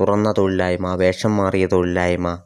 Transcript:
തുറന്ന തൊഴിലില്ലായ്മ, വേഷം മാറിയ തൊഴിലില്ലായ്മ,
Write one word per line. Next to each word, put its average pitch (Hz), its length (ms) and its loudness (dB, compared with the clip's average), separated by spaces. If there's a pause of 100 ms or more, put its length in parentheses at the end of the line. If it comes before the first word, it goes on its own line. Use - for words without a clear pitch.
തുറന്ന 104 380 0
തൊഴിലില്ലായ്മ, 92 560 0
വേഷം 92 420 0
മാറിയ 95 300 0
തൊഴിലില്ലായ്മ, 90 800 0